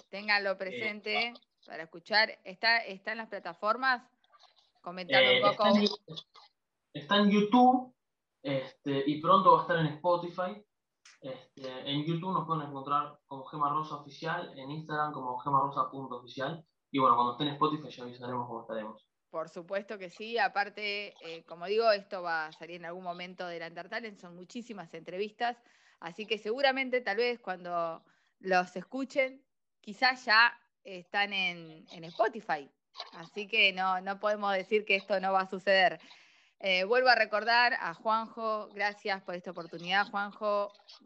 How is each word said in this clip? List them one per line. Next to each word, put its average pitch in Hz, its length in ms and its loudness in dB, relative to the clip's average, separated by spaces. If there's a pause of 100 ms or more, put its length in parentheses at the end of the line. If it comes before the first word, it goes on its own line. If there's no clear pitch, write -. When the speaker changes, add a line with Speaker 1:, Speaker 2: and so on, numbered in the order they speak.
(100)
Speaker 1:
ténganlo 202 420 0
Speaker 2:
eh, 190 40 -4
Speaker 1:
presente 214 800 -4 (320)
para 160 180 -12
escuchar. 208 600 0
¿Está, 226 340 2
está 196 340 -8
en 226 60 -8
las 220 100 -10
plataformas? 226 760 -2 (800)
Comentame 180 480 2
Speaker 2:
eh, - 120 4
Speaker 1:
un 208 80 6
poco. 208 180 2
Speaker 2:
está 208 120 6
en, 208 80 4 (1040)
está 151 240 0
en 202 140 6
YouTube, 247 640 6 (480)
este, 139 640 -2
y 151 140 0
pronto 180 320 8
va 165 80 10
a - 20 0
estar 165 160 2
en 160 80 4
Spotify. 175 760 -2 (580)
Este, 131 680 -12
en 147 140 0
YouTube 170 280 -2
nos 156 140 0
pueden 156 220 -4
encontrar 143 580 -4
como 135 200 -12
Gema 147 240 -2
Rosa 151 260 -4
Oficial, 160 640 -8
en 135 140 -12
Instagram 151 400 -4
como 123 260 -6
gema 139 220 2
rosa 139 300 -2
punto 131 260 -10
oficial. 131 480 -8 (260)
Y 139 80 -2
bueno, 127 160 10
cuando - 180 4
esté 151 120 -2
en 143 60 0
Spotify 147 400 2
ya 127 120 -12
avisaremos 123 460 -6
cómo 113 140 -8
estaremos. 110 460 -10 (220)
Speaker 1:
Por 165 180 -8
supuesto 196 500 -8
que 180 120 -12
sí. 226 280 -8
Aparte, 202 840 -2
eh, 165 260 -14
como 170 200 -12
digo, 220 260 4
esto 196 300 -4
va 165 240 -4
a 160 60 -12
salir 165 240 -14
en 175 100 -14
algún 180 180 -10
momento 180 420 -10
del 170 160 -10
Undertalent. 190 560 -10
Son 175 160 -20
muchísimas 180 580 -14
entrevistas. 208 640 -6 (440)
Así 175 260 -10
que 220 100 -2
seguramente, 254 640 0
tal 202 160 -4
vez, 240 240 0
cuando 175 640 -6 (360)
los 185 360 2
escuchen, 262 680 -4 (380)
quizás 254 460 0
ya 226 260 8 (320)
están 202 480 -4
en, 175 600 -6
en 165 120 -16
Spotify. 170 640 -2 (460)
Así 175 320 -12
que 208 260 4
no, 185 280 0
no 196 200 -6
podemos 208 320 0
decir 202 320 0
que 196 120 2
esto 196 240 0
no 190 120 -2
va 190 100 4
a 185 40 -4
suceder. 185 540 2 (640)
Eh, 190 200 2
vuelvo 247 240 2
a 233 80 8
recordar 220 640 2
a 170 140 -6
Juanjo, 220 800 -4
gracias 202 500 -4
por 180 120 -10
esta 180 160 -10
oportunidad, 175 600 -2
Juanjo. 208 640 -4 (340)